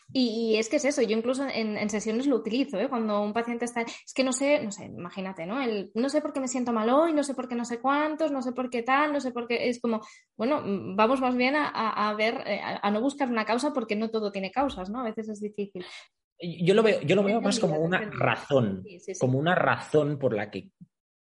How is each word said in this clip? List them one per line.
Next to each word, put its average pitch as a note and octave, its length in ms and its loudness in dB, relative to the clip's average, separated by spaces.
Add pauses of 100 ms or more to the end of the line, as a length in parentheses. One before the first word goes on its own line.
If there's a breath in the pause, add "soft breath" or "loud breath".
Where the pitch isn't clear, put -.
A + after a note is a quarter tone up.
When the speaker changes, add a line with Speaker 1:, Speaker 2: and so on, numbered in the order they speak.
(120)
Speaker 1:
y, A3+ 400 2
y G#3+ 60 6
es A3 100 0
que D4+ 80 2
es C4+ 80 0
eso, C#4+ 160 2
yo A3 160 2
incluso B3+ 320 0
en, A3 300 -2
en G#3+ 100 -2
sesiones A3 380 -2
lo C4+ 100 4
utilizo, A3 420 0
¿eh? C4 120 0
Cuando G#3+ 320 0
un G#3 100 -2
paciente A#3 320 -2
está, A#3+ 160 -4
es - 340 -8
que C4+ 80 2
no B3+ 120 0
sé, C#4+ 280 2
no G#3+ 80 -6
sé, - 140 -12
imagínate, F3 600 -10
¿no? A3+ 160 -4
El, G#3 320 -4
no B3+ 160 0
sé D4+ 100 2
por D4+ 140 -4
qué C#4 60 -2
me C4 80 -2
siento B3 260 -2
mal A3 160 2
hoy, D#4 240 4
no C#4+ 100 2
sé C#4 80 -4
por B3 160 -6
qué B3 60 -6
no A#3+ 100 -2
sé A#3 160 -6
cuántos, D4+ 520 0
no C4 100 -2
sé B3+ 100 -4
por B3 160 -4
qué A#3+ 140 -4
tal, C#4+ 320 2
no C#4+ 80 0
sé B3+ 80 -4
por A#3 180 -6
qué, A#3+ 220 0
es A#3+ 100 -4
como, A3 220 0 (340 loud breath)
bueno, C4 240 0
mm, F#3+ 340 -4
vamos A#3+ 280 4
más B3+ 120 2
bien B3+ 220 2
a, D4 120 0
a, G#3+ 420 -2
a G#3 40 -2
ver, G#3+ 320 0
eh, G3+ 160 -2
a, D3 240 -4
a G3+ 40 4
no G#3+ 100 0
buscar C#4 300 0
una A3 160 0
causa B3 260 0
porque A3 240 -2
no A3 140 -2
todo A3 200 -2
tiene F#3+ 200 -4
causas, A#3+ 400 -2
¿no? B3 100 -6
A B3+ 40 -4
veces A3 260 -6
es G#3 100 -10
difícil. G#3 460 -6 (520 loud breath)
Speaker 2:
Yo F3 360 2
lo A3+ 80 8
veo, G#3 180 4
yo E3 160 4
lo G3+ 60 6
veo G#3 180 2
más G3+ 160 0
Speaker 1:
Entendido, D#3 220 2
Speaker 2:
como E3 80 2
una F3+ 100 2
Speaker 1:
entendido. G3+ 300 -2
Speaker 2:
razón, A2 580 2
Speaker 1:
Sí, - 160 -18
sí, - 140 -10
sí. - 40 -12
Speaker 2:
como C3 200 2
una E3+ 160 2
razón C#3+ 640 2
por B2 160 2
la G#2 160 -2
que, F#2+ 200 -12 (580)